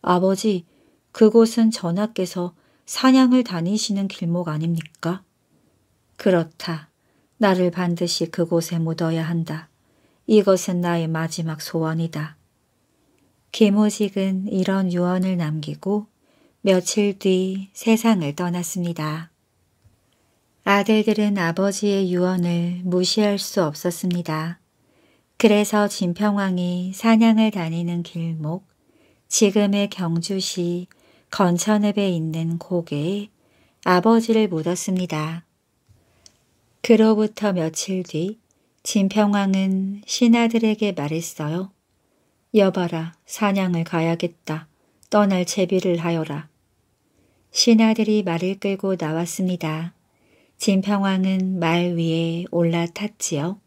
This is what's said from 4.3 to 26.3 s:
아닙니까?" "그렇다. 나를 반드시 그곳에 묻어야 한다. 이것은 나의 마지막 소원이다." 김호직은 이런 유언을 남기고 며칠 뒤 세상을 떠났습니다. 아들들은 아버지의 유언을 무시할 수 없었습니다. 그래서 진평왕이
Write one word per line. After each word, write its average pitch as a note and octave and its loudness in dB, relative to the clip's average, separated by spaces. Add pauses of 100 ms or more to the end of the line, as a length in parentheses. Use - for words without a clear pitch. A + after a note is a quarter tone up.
아닙니까?" E3 -4 (920)
"그렇다. E3 -2 (480)
나를 F#3 4
반드시 E3+ -2
그곳에 E3+ -2
묻어야 E3 -2
한다. D#3+ -6 (580)
이것은 F#3+ 2
나의 E3+ -2
마지막 D#3+ -6
소원이다." D#3+ -4 (1160)
김호직은 G3+ 2
이런 F#3+ 0
유언을 F3+ 0
남기고 D#3 -4 (540)
며칠 G3 0
뒤 F#3+ -2
세상을 G#3+ 0
떠났습니다. E3+ -6 (1300)
아들들은 G#3 2
아버지의 G3 0
유언을 F3 0
무시할 F#3 0
수 - -2
없었습니다. E3+ -4 (760)
그래서 G#3 4
진평왕이 F#3 -2